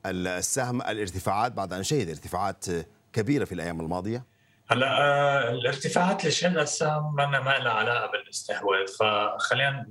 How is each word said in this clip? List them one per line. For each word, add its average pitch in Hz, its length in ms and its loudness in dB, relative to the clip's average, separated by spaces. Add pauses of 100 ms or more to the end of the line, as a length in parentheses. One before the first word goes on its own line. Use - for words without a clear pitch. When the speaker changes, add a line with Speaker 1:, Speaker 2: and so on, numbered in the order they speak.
Speaker 1:
السهم 92 760 -2
الارتفاعات 104 680 -2
بعد 95 200 -6
أن 95 100 -4
شهد 117 260 0
ارتفاعات، 90 600 -4
آه، 82 160 -2 (280)
كبيرة 113 320 0
في - 80 -6
الأيام 82 280 -6
الماضية؟ 92 440 -4 (460)
Speaker 2:
هلا، 123 160 2
آه، 143 640 2
الارتفاعات 143 680 0
اللي 156 100 0
شهدها 165 320 2
السهم 151 520 0
ما، 143 120 2
ما 135 320 2
لها 123 140 0
علاقة 110 380 0
بالاستحواذ، 98 760 0
فخلينا 110 1040 0